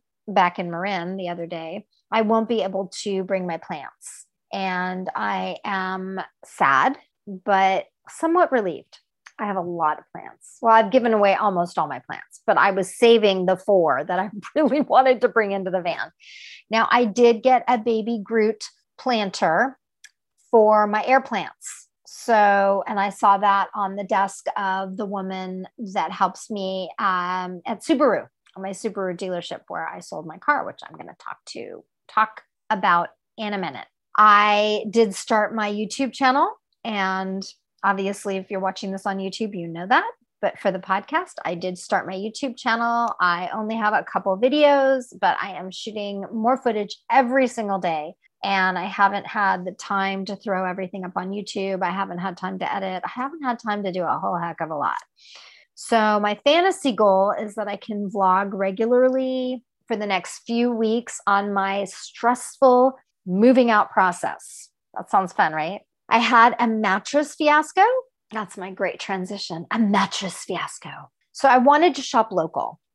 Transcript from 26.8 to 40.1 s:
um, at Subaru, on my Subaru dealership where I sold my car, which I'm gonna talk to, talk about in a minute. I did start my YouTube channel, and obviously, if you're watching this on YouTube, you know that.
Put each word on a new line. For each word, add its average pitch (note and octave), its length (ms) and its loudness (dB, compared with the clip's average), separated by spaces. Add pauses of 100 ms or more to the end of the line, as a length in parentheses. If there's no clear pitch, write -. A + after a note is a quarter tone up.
um, F3+ 680 -4
at A3 180 -8
Subaru, C4 440 0 (280)
on F#3+ 80 -14
my G3 80 -6
Subaru F#3+ 440 -6
dealership F3+ 520 -8
where E3 200 -10
I F3+ 120 -14
sold E3 260 -12
my E3 120 -14
car, - 280 -2
which - 180 -12
I'm - 140 -20
gonna - 260 -18
talk - 140 -12 (120)
to, - 340 -14 (260)
talk G#3+ 320 -2 (280)
about F#3 400 2 (280)
in G#3+ 160 -6
a G3+ 40 -4
minute. C#3+ 280 -8 (320)
I G#3 720 4
did A3 260 2
start G#3+ 400 -2
my G#3 160 -2
YouTube G#3+ 400 -4
channel, C#4 400 2 (320)
and F#3+ 600 -4 (380)
obviously, G3 540 -2
if F#3+ 120 -10
you're G3 100 -6
watching F#3+ 320 -6
this F#3+ 140 -8
on G3 140 -4
YouTube, G3 380 -6
you E3+ 100 -8
know E3+ 200 -10
that. F4 240 2 (300)